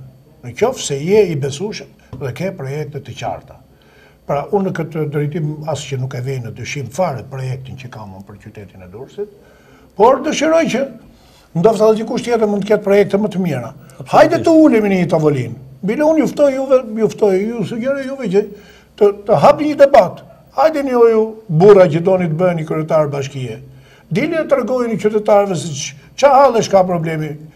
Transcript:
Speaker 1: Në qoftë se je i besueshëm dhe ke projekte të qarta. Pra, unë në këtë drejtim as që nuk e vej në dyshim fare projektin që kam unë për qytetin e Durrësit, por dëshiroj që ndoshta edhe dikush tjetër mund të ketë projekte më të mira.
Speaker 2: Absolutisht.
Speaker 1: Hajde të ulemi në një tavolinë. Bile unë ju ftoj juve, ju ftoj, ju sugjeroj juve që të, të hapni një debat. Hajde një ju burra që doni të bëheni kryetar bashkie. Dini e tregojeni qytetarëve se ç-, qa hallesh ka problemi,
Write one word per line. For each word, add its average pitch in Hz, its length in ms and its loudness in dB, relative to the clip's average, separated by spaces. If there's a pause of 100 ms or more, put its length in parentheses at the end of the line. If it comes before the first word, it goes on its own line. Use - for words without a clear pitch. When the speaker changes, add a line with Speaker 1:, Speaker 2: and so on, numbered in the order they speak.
(440)
Speaker 1:
Në 120 120 -14
qoftë - 300 -2
se 143 120 -6
je 190 280 2
i 170 100 -4
besueshëm 143 840 -10
dhe 131 140 -8
ke 190 180 -8
projekte 147 480 -10
të 110 160 -16
qarta. 95 420 -12 (640)
Pra, 143 260 -4
unë 196 220 -2
në - 40 -6
këtë 156 340 -6
drejtim 151 440 -4 (140)
as 156 160 -6
që 135 180 -8
nuk 127 160 -8
e 123 60 -8
vej 131 180 -8
në 113 140 -12
dyshim 123 340 -10
fare 143 360 -4
projektin 131 520 -10
që - 140 -18
kam 104 260 -18
unë 98 100 -20
për - 120 -20
qytetin - 460 -20
e 185 40 -20
Durrësit, 180 400 -14 (680)
por 247 260 4
dëshiroj 320 460 0
që 269 160 -2 (680)
ndoshta 214 340 4
edhe 220 100 2
dikush 226 240 -6
tjetër 233 240 0
mund 208 160 -2
të - 60 -4
ketë 208 140 0
projekte 202 340 2
më 214 120 -2
të 175 120 -6
mira. 131 320 -4
Speaker 2:
Absolutisht. - 400 -18
Speaker 1:
Hajde 320 260 4
të 330 140 2
ulemi 240 360 6
në 190 120 2
një 170 80 0
tavolinë. 147 460 0 (240)
Bile 254 260 -2
unë 311 140 2
ju 254 80 2
ftoj 285 260 2
juve, 269 240 0 (160)
ju 220 160 0
ftoj, 202 280 0
ju 220 280 -4
sugjeroj 269 400 -6
juve 262 240 -8
që 196 120 2 (560)
të, 202 120 4 (140)
të 214 180 2
hapni 285 300 4
një 285 60 -6
debat. 277 440 6 (280)
Hajde 311 340 0
një 247 260 2
ju 220 140 2 (220)
burra 185 420 6
që 160 160 -2
doni 180 260 0
të 151 80 -4
bëheni 175 280 0
kryetar 156 440 -2
bashkie. 131 480 -8 (540)
Dini 302 260 -2
e 311 100 -2
tregojeni 240 500 -2
qytetarëve 208 580 2
se 151 180 -8
ç-, - 200 -10 (240)
qa 277 120 4
hallesh 254 400 4
ka 190 140 4
problemi, 160 500 -4 (220)